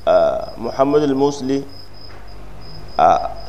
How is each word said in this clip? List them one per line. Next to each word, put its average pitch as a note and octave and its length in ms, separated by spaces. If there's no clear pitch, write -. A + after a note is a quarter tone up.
ah, D#2+ 500
Muhammad C#3 460
al-Musli, C#3 580
a D#2+ 320